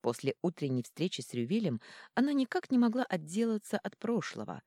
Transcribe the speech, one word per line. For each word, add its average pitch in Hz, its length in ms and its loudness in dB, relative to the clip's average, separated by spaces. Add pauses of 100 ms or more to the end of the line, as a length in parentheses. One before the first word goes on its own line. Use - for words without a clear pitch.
После 127 420 0
утренней 139 400 0
встречи - 380 -4
с - 120 -10
Рювилем 127 480 0 (360)
она 277 160 4
никак 285 400 0
не 254 60 6
могла 240 260 4
отделаться 202 760 0
от - 180 -6
прошлого 113 720 -4